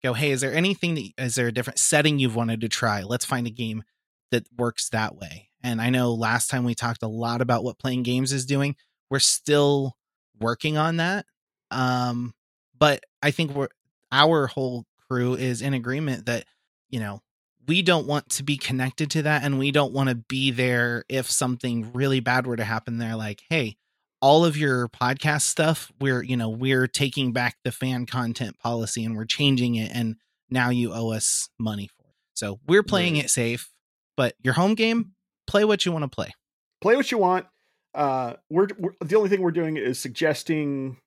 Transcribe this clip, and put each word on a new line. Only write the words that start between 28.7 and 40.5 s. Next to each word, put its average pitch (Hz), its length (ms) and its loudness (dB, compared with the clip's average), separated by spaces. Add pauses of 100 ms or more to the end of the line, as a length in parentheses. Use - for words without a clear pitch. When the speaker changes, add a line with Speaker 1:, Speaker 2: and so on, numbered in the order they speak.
Speaker 1:
and 113 100 -4
we're 107 100 -6
changing 123 500 2
it, 110 180 -4
and 113 220 -2 (340)
now 127 220 2
you 120 220 0
owe 113 180 -4
us - 460 -2
money 104 300 -6
for - 220 -20
it." - 60 -20 (180)
So 101 340 -8
we're 190 160 6
playing 180 320 2
Speaker 2:
Right. 147 100 0
Speaker 1:
it - 40 -8
safe, 120 420 -2 (460)
but 127 260 0
your 127 120 4
home 190 200 4
game, 226 380 0 (340)
play 202 180 4
what 208 200 2
you 180 60 0
wanna 156 180 -2
play. - 240 -8 (480)
Speaker 2:
Play 208 160 6
what 269 140 0
you 240 60 0
want. 185 300 2 (480)
Uh, 131 380 0 (160)
we're, 185 180 4 (120)
we're, 180 220 -4
the 170 140 0
only 214 140 4
thing 190 120 2
we're 175 100 2
doing 160 260 -2
is 123 220 -2
suggesting 139 1080 -2